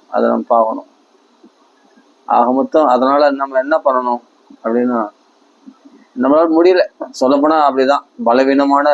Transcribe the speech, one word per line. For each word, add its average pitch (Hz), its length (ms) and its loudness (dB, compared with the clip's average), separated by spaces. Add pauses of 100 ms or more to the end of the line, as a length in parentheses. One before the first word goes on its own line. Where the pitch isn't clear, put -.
அதை 117 200 0
நம்ம 117 180 -2
பார்க்கணும். 113 420 0 (1400)
ஆக 120 260 0
மொத்தம், 139 340 0
அதனால 135 460 2
நம்ம 139 280 -4
என்ன 151 260 -2
பண்ணணும் 127 360 -2 (420)
அப்படின்னா, 120 360 -2 (1160)
நம்மளால 143 340 2
முடியல, 170 320 2 (400)
சொல்லப்போனா 147 380 2 (100)
அப்படிதான், 135 360 0 (240)
பலவீனமான 139 680 2